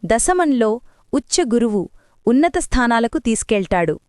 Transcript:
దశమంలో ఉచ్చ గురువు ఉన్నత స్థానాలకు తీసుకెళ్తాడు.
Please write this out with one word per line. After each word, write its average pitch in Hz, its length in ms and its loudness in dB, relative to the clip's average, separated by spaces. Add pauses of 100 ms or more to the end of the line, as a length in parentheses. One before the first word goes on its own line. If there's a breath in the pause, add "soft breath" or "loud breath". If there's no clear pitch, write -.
దశమంలో 240 760 0 (320)
ఉచ్చ - 280 -2
గురువు 226 480 0 (380)
ఉన్నత 285 300 2
స్థానాలకు 240 600 0
తీసుకెళ్తాడు. 196 920 -2